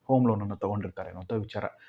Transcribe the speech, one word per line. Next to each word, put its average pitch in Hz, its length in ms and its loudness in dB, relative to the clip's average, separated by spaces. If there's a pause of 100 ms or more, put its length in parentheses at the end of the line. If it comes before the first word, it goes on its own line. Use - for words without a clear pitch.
ಹೋಮ್ 127 220 6
ಲೋನನ್ನು 104 300 0
ತಗೊಂಡಿರ್ತಾರೆ 95 520 -4
ಅನ್ನುವಂಥ 92 240 -10
ವಿಚಾರ. 107 320 -4 (240)